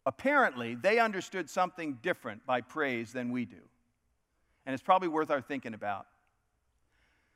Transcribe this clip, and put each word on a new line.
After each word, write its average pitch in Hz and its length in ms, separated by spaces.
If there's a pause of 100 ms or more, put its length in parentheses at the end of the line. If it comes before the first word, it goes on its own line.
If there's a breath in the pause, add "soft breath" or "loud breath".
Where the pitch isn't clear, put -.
Apparently, 160 680
they 190 240
understood 190 520
something 165 500
different 117 460
by 123 140
praise 120 520
than 123 180
we 123 140
do. 98 160 (1040)
And 131 80
it's 131 100
probably 185 260
worth 156 220
our 139 120
thinking 127 320
about. 101 320 (1300)